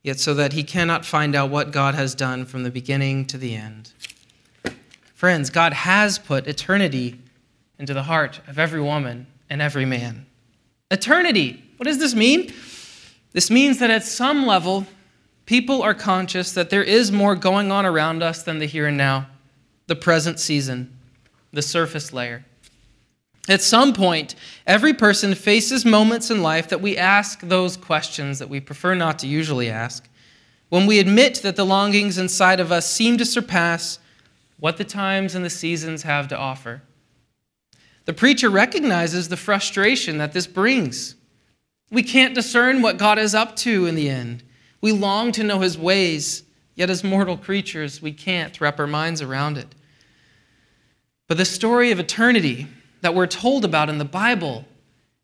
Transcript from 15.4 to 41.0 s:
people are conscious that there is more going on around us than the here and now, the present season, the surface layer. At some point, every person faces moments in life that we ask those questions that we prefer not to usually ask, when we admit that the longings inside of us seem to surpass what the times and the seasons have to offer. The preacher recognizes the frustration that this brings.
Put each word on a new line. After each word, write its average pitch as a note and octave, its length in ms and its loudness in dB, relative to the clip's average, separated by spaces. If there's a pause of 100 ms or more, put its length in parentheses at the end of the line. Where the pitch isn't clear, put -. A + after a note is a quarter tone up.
people B3+ 360 2
are G#3+ 120 2
conscious F#3 600 -2
that F3 160 -2
there G3 140 2
is G#3+ 280 4
more G3+ 240 4
going F#3+ 360 2
on G3 140 2
around E3 380 0
us D#3+ 200 -4
than D#3+ 160 -4
the D#3 60 -2
here D3+ 220 -2
and D3 100 0
now, C3+ 300 0 (600)
the - 80 0
present E3 440 0
season, C3+ 580 -4 (540)
the C#3+ 100 -4
surface D#3+ 500 -4
layer. A#2+ 320 -8 (1040)
At F#3+ 120 4
some B3 320 4
point, E3+ 420 0 (300)
every A3 280 4
person G3+ 420 4
faces A3+ 480 2
moments A3+ 480 4
in G#3 100 0
life D#3+ 280 0
that F3+ 120 -2
we G3 160 -2
ask G3+ 440 2
those F3+ 340 0
questions D3 640 -4
that C#3 100 -12
we C#3 120 -8
prefer F3+ 320 -4
not D#3+ 260 -2
to C3+ 80 -8
usually C#3+ 420 -2
ask, A#2 380 -8 (600)
when F#3 160 4
we G#3 140 6
admit G3 440 4
that G3 140 -2
the G3+ 80 0
longings G3+ 520 2
inside F#3 440 2
of E3 100 -2
us E3+ 180 0
seem A#3 280 2
to B3 80 0
surpass E3+ 760 -2 (600)
what E3 180 -4
the E3+ 80 -4
times F#3+ 500 -4
and F3+ 80 -4
the F3 60 -6
seasons D#3+ 540 -6
have C#3+ 260 -4
to C#3 80 -8
offer. C3 440 -10 (1200)
The E3+ 80 -6
preacher B3+ 360 2
recognizes F#3+ 800 0
the F3 80 -6
frustration G3 840 -2
that D3+ 120 -4
this F3 160 -4
brings. G3 680 -2 (760)